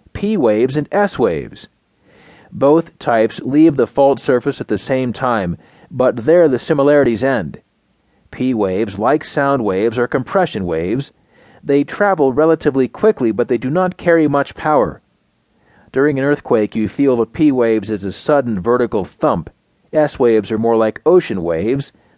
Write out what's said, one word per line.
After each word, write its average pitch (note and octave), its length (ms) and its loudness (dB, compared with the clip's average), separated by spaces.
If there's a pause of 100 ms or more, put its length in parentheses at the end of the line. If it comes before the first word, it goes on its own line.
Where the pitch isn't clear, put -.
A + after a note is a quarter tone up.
(120)
P G#3+ 240 -4
waves B2 400 2
and D3 160 -4
S G3+ 260 -2
waves. E2 500 -4 (840)
Both D3+ 480 0
types A2+ 420 0
leave D3+ 340 4
the A#2+ 120 2
fault C#3 320 2
surface C3 400 -2
at B2 80 -10
the G#2 100 -2
same C3 360 -4
time, G2+ 440 -2 (320)
but B2 360 -2
there E3 240 4
the B2 100 0
similarities C#3 640 2
end. A2+ 380 -4 (720)
P B2+ 220 -2
waves, G2 460 -2
like C3+ 240 0
sound C#3 400 -2
waves, G#2 340 0
are A#2+ 100 0
compression C3 580 -2
waves. F2 460 -4 (520)
They C#3+ 220 2
travel E3 480 0
relatively D3 560 2
quickly, E3 420 0
but A2 160 -2
they B2 100 0
do B2+ 120 -6
not F3+ 280 -2
carry E3 300 2
much C#3 280 -2
power. B2+ 460 0 (920)
During C#3 260 0
an C3+ 60 -2
earthquake, B2 500 0
you G#2+ 140 -2
feel C#3 260 0
the A2+ 100 0
P D3+ 280 0
waves A2+ 360 0
as G2+ 140 -6
a F#2+ 80 -6
sudden A#2+ 480 -2
vertical A#2 460 0
thump. G#2+ 440 -4 (440)
S D3+ 240 0
waves A2+ 340 2
are A2 60 -2
more A#2 180 0
like A2 300 0
ocean D#3 380 2
waves, G2 480 -4 (260)